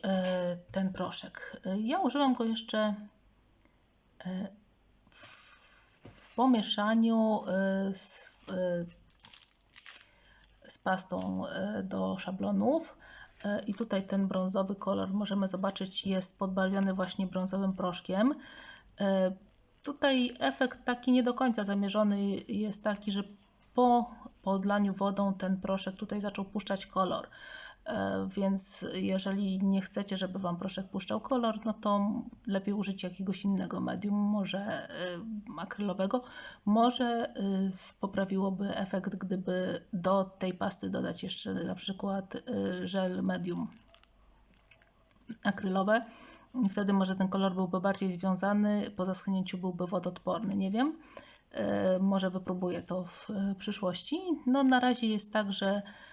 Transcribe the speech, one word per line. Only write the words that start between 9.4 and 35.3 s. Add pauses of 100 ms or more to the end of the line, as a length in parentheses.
z
pastą,
e,
do
szablonów. (480)
E,
i
tutaj
ten
brązowy
kolor
możemy
zobaczyć,
jest
podbarwiony
właśnie
brązowym
proszkiem. (680)
E, (520)
tutaj
efekt
taki
nie
do
końca
zamierzony (280)
jest
taki,
że (520)
po (300)
podlaniu
wodą
ten
proszek
tutaj
zaczął
puszczać
kolor. (580)
E,
więc
jeżeli
nie
chcecie,
żeby
wam
proszek
puszczał
kolor,
no
to (260)
lepiej
użyć
jakiegoś
innego
medium,
może,
e, (680)